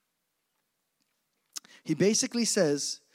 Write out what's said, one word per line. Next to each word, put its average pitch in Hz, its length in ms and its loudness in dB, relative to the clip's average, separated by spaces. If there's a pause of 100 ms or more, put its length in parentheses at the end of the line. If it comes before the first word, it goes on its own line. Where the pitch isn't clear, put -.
(1800)
he 160 100 -4
basically 220 500 0
says 156 580 0 (120)